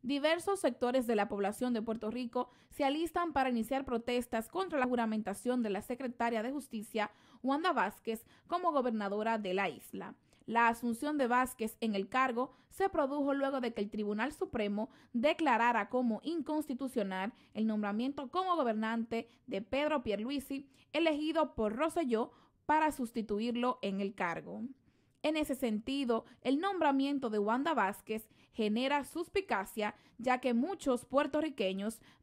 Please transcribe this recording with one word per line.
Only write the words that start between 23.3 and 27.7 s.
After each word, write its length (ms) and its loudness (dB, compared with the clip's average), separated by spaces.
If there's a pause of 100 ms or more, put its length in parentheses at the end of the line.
en 200 -2
el 140 -4
cargo. 480 -4 (580)
En 160 2
ese 180 0
sentido, 680 0 (160)
el 180 2
nombramiento 680 2
de 100 0
Wanda 340 2